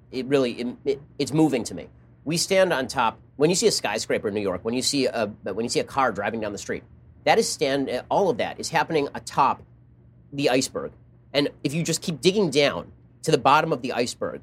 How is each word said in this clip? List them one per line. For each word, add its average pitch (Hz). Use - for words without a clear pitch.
it 123
really, 135
it, 120
it, 139
it's 143
moving 143
to -
me. 71
We 156
stand 190
on 131
top. 113
When 147
you 180
see 233
a 180
skyscraper 110
in 101
New 107
York, 92
when 117
you 127
see 127
a, 110
when 107
you 117
see 151
a 120
car 131
driving 104
down 104
the 101
street, -
that 160
is 226
stand-, 135
all 180
of 127
that 95
is 113
happening 156
atop 120
the 139
iceberg. 101
And 143
if 143
you 170
just 160
keep 160
digging 185
down 117
to -
the 151
bottom 151
of 131
the 123
iceberg, 110